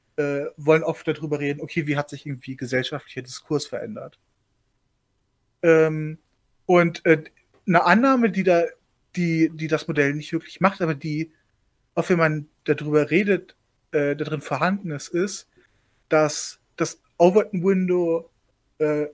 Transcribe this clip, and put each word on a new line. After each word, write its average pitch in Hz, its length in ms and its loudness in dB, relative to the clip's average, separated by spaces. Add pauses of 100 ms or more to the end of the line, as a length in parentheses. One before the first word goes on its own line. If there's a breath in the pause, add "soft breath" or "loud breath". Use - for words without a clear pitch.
(180)
äh, 143 300 -2 (100)
wollen 156 260 4
oft - 240 -4
darüber 147 320 -4
reden, 143 220 -4
okay, 151 260 -6
wie 143 80 -2
hat 147 140 -4
sich - 160 -16
irgendwie 131 320 -12
gesellschaftlicher 127 640 -6
Diskurs 139 460 -6
verändert? 110 520 -12 (1400)
Ähm, 160 560 2 (480)
und, 175 400 2
äh, 160 180 4 (420)
eine 170 200 4
Annahme, 233 460 4
die 185 120 -2
da, 170 220 4 (500)
die, 165 340 2
die 160 180 -8
das 156 200 -4
Modell 143 260 0
nicht 151 200 -8
wirklich - 260 -10
macht, 196 220 0
aber 160 120 0
die, 151 380 -6 (640)
auch 170 140 0
wenn 175 100 2
man 151 300 0 (160)
darüber 147 460 0
redet, 196 440 0 (360)
äh, 143 260 -2
da 151 80 -6
drin 147 160 -6
vorhanden 170 500 -2
ist, 143 160 -10
ist, 185 400 -6 (600)
dass 156 500 -2 (160)
das - 240 -4 (180)
Overton 185 460 4
Window, 180 680 0 (500)
äh, - 340 0